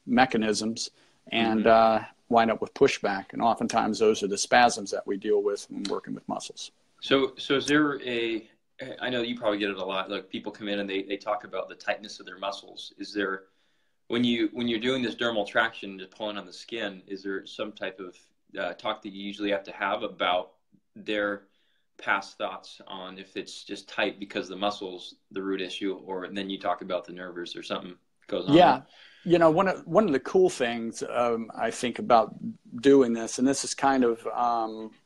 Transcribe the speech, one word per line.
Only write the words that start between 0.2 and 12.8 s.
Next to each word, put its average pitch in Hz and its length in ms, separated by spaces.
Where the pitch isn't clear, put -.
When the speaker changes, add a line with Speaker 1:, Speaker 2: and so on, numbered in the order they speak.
Speaker 1:
and, 110 340
Speaker 2:
Mm-hmm. 113 380
Speaker 1:
uh, - 20
wind 113 160
up 104 100
with 101 140
pushback. 101 580
And 113 80
oftentimes 110 560
those 110 260
are 101 120
the - 20
spasms 117 540
that 98 180
we 101 80
deal 104 320
with 101 220
when 101 120
working - 180
with - 160
muscles. - 420
Speaker 2:
So, 135 360
so - 180
is 131 100
there 147 380
a, 117 440
I 123 80
know 123 200
you 123 60
probably 107 220
get 101 140
it 92 60
a 92 160
lot, 95 100
like, 92 140
people 110 220
come 107 220
in 101 80
and 98 80
they, 98 120
they 98 60
talk 104 260
about 95 260
the - 60
tightness 101 320
of 101 100
their 87 80
muscles. - 520